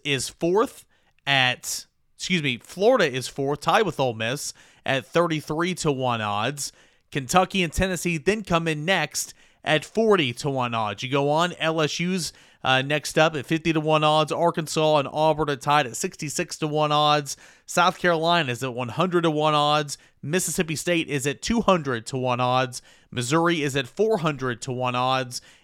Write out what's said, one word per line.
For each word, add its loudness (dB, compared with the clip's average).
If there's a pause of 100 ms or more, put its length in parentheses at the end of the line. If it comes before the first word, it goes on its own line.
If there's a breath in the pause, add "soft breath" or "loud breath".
is -2
fourth 0 (420)
at, 0 (280)
excuse -2
me, -2
Florida 2
is -6
fourth, -4
tied 2
with -6
Ole 2
Miss -6 (320 soft breath)
at -2
thirty-three 0
to -2
one 0
odds. -4 (380 soft breath)
Kentucky 0
and -2
Tennessee -2
then -2
come 0
in -4
next -2 (320 soft breath)
at 2
forty 2
to -4
one -2
odds. -4
You -6
go 2
on, 0
L 0
S 0
U's, -4 (280 soft breath)
uh, 2
next -2
up 4
at -6
fifty 0
to 2
one 2
odds. 4
Arkansas 2
and 0
Auburn 2
are -2
tied 2
at -10
sixty-six -6
to -4
one 0
odds. 2 (260 loud breath)
South 0
Carolina 2
is -6
at -4
one -6
hundred 0
to 4
one 2
odds. 2 (240 soft breath)
Mississippi -2
State -2
is -2
at -4
two 0
hundred 2
to -6
one 0
odds. 0 (280 soft breath)
Missouri 2
is -2
at -2
four 0
hundred -4
to -10
one -4
odds. -2 (240 soft breath)